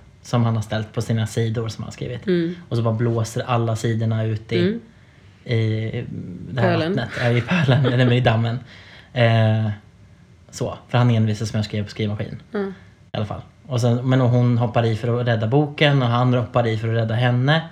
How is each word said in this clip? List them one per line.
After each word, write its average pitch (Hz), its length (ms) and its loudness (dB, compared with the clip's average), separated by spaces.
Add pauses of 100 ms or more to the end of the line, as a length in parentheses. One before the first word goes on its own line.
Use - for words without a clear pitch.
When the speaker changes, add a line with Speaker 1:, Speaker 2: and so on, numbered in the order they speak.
(220)
Speaker 1:
som 120 220 0
han 113 120 2
har 113 80 -2
ställt 110 300 -6
på 123 80 -4
sina 110 260 -2
sidor 113 420 -2
som 110 140 -12
han - 40 -12
har - 60 -14
skrivit. 127 340 -10
Speaker 2:
Mm. 175 280 0 (140)
Speaker 1:
Och 117 80 -2
så 117 60 0
bara 113 100 2
blåser 117 540 -2
alla 117 280 0
sidorna 110 480 -2
ut 110 280 -4
i 175 160 2
Speaker 2:
Mm. 226 140 -2 (640)
Speaker 1:
I 110 460 -2 (600)
det - 100 -2
här 180 100 4
Speaker 2:
Pölen. 170 240 0
Speaker 1:
vattnet. 117 140 -4 (120)
Ja, 120 100 2
i 120 100 2
pölen, 139 440 2
eller 123 280 2
i 123 60 4
dammen. 117 400 2 (540)
Eh, 110 560 4 (800)
så, - 280 -8 (120)
för - 80 0
han 123 120 4
envisas 110 440 0
med 110 60 0
att 104 60 0
skriva 104 180 -4
på 98 80 -10
skrivmaskin. 107 500 -6 (120)
Speaker 2:
Mm. 196 200 -4 (400)
Speaker 1:
I - 40 -6
alla 107 80 -2
fall. 92 160 -8 (260)
Och 123 140 0
sen, 123 280 2
men 131 120 6
hon 120 360 4
hoppar 117 280 0
i 113 100 2
för 120 260 -2
att 120 60 -2
rädda 113 200 0
boken 143 560 2
och 120 60 2
han 123 240 2
hoppar 120 340 0
i 110 100 -2
för 113 100 -4
att 113 160 0
rädda 110 120 -2
henne. 123 460 2 (100)